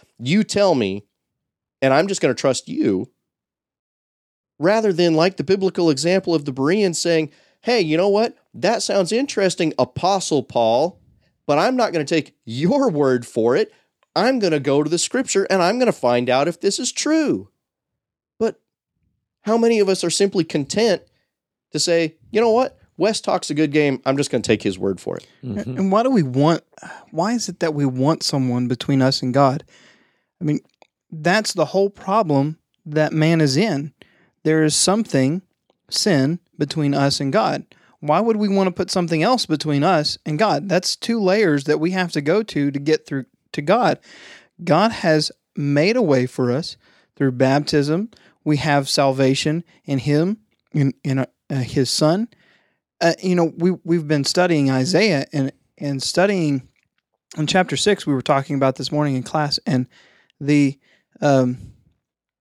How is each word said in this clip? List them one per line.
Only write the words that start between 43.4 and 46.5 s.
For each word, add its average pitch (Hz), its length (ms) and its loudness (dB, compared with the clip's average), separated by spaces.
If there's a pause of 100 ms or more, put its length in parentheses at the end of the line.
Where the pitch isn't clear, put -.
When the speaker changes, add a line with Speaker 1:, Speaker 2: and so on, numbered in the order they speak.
Speaker 3:
to 156 100 -8
God. 175 380 2 (640)
God 175 280 2
has 156 420 0 (240)
made 147 400 0
a 254 40 2
way 135 260 2
for 123 220 -2
us 131 280 -4 (400)